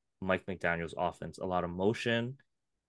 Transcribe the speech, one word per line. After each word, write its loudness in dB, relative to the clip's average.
Mike 2
McDaniel's -2
offense. -4
A -4
lot 2
of -4
motion, 0